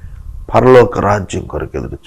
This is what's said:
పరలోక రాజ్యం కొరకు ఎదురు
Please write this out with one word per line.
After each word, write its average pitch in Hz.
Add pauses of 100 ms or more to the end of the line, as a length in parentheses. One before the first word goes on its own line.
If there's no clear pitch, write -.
(540)
పరలోక 120
రాజ్యం 98
కొరకు -
ఎదురు 60